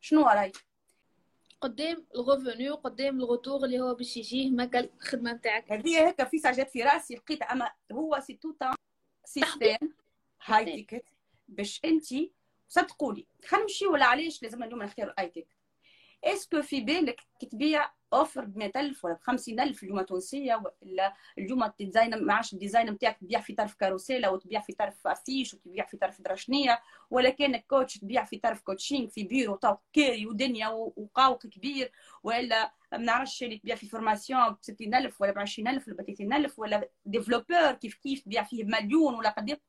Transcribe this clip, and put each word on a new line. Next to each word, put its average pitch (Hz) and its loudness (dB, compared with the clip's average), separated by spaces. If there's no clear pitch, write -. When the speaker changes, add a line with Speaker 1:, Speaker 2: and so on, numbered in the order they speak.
Speaker 1:
شنو 302 6
رأيك؟ 208 6
Speaker 2:
قدام 302 -4
الغوفوني 254 0
وقدام 277 -4
الغوتور 254 -2
اللي 247 0
هو 254 0
باش 240 -8
يجيه 254 -2
مكا 247 0
الخدمة 240 -4
متاعك. 226 -2
Speaker 1:
هذه 320 4
هيك 359 2
في 311 -2
ساعات 254 2
جات 262 0
في 240 -4
راسي 277 2
لقيتها، - -6
أما 247 -2
هو 294 0
سي 269 -12
تو 311 -12
تان 262 -4
سيستيم 226 0
Speaker 2:
صحيح. - 2
Speaker 1:
هاي - 4
تيكت 165 -10
باش 202 -8
أنتي 320 0
صدقوني. 302 0
خلينا 415 2
نمشيو 392 0
ولا 269 6
علاش 294 2
لازمنا 233 -10
اليوم 226 -8
نختاروا 208 -8
الهاي 185 -4
ticket. - -16
اسكو 349 0
في 277 -4
بالك 262 0
كي 254 -8
تبيع 294 0
اوفر 262 2
بمائة 202 -6
ألف 277 -4
ولا 170 -2
بخمسين 190 -4
ألف 269 -2
اليوم 190 -4
تونسيه 220 -4
ولا 190 -2
اليوم 226 -2
الديزاين 214 2
ما 190 4
عادش 226 0
الديزاين 202 2
نتاعك 214 0
تبيع 196 -2
في 208 -10
طرف 208 -2
كاروسيلا 196 0
وتبيع 190 -4
في 190 -14
طرف 202 -4
افيش 262 -4
وتبيع 185 -8
في - -16
طرف 196 -4
درشنيه، 240 0
ولا 247 6
كانك 269 0
كوتش 262 2
تبيع 220 -2
في 214 -10
طرف 220 -2
كوتشينغ 226 -4
في 214 -8
بيرو 208 0
تو 202 2
كاري 240 4
ودنيا 220 -2
و-، 226 -6
وقاوق 247 2
كبير، 262 -6
ولا 226 0
ما 233 -6
نعرفش 233 0
اللي 220 -8
تبيع 226 -6
في 214 -16
فورماسيون 220 0
بستين 214 -6
ألف 262 0
ولا 202 2
بعشرين 202 -4
ألف 269 -2
ولا 185 -12
بثلاثين 202 -6
ألف 285 0
ولا 214 -2
ديفلوبور 240 2
كيف 240 -8
كيف 269 -6
تبيع 208 -2
فيه 220 -6
مليون 226 2
ولا 226 2
قد 208 -4
ايه. 294 -4